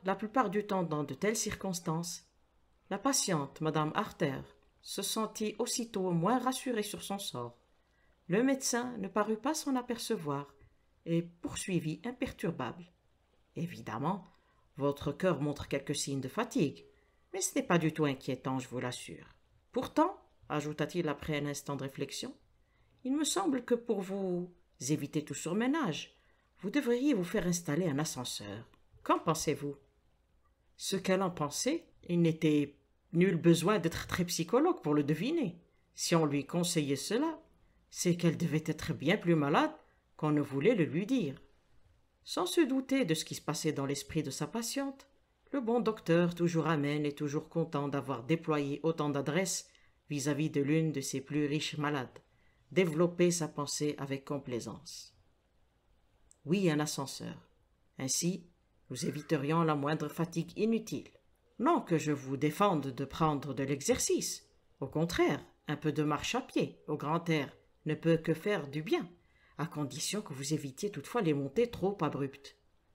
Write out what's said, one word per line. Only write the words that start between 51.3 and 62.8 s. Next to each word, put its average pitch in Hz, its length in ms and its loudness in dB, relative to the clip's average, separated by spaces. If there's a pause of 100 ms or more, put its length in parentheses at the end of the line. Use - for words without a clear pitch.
riches 147 320 -2
malades, 143 400 -4 (520)
développait 175 600 4
sa 165 180 0
pensée 147 480 -2
avec 135 300 -6
complaisance. - 880 -8 (1300)
Oui, 180 240 2
un 151 120 4
ascenseur. - 680 -6 (500)
Ainsi, - 460 -2 (460)
nous 127 160 -6
éviterions 147 560 0
la 156 140 2
moindre 147 320 -2
fatigue 165 500 -4
inutile. 220 500 -2 (500)
Non 294 220 4
que - 160 2
je 147 160 0
vous 131 240 -4
défende 147 520 2